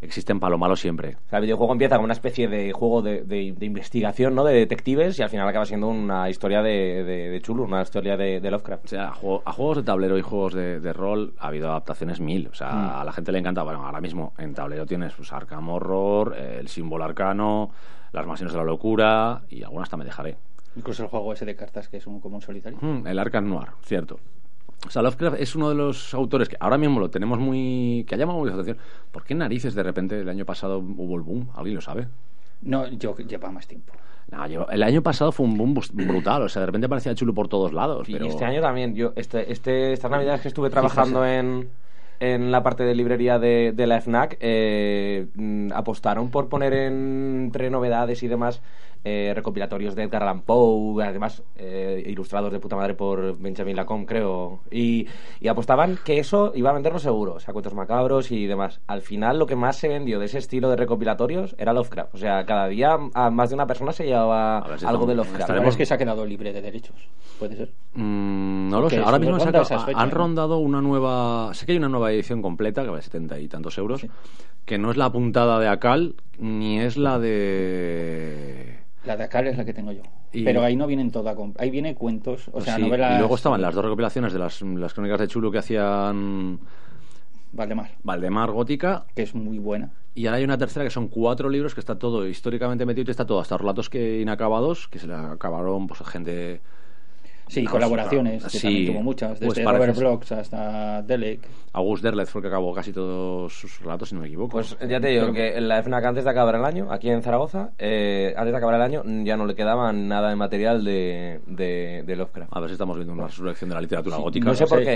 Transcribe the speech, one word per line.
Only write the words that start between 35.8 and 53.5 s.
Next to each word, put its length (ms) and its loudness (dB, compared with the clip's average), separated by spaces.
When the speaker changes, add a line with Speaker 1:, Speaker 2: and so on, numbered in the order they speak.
Speaker 1:
brutal, 500 2
o 60 0
sea, 120 -2
de 60 0
repente 220 0
parecía 260 0
Chulo 180 0
por 160 0
todos 240 2
lados, 360 -2
Speaker 2:
Y 60 -6
Speaker 1:
pero 120 -4
Speaker 2:
este 180 -2
año 160 0
también, 340 0
yo, 220 0
este, 360 -2
este, 400 0
estas 180 -2
navidades 300 2
que 80 -4
estuve 200 0
Speaker 3:
Fíjese. 200 4
Speaker 2:
trabajando 360 4
en, 440 0
en 300 2
la 120 6
parte 220 2
de 100 4
librería 440 4
de, 340 4
de 140 2
la 140 4
fnac, 400 2
eh, 920 2
mm, 380 -2
apostaron 580 0
por 180 0
poner 260 2
en, 720 0
entre 240 -2
novedades 540 0
y 40 -2
demás, 340 0
eh, 280 0
recopilatorios 580 -4
de 80 -2
Edgar 220 -2
Allan 160 0
Poe, 640 4
además, 360 -4
eh, 520 -4
ilustrados 440 -2
de 80 -4
puta 160 -4
madre 200 0
por 440 -2
Benjamin 380 -4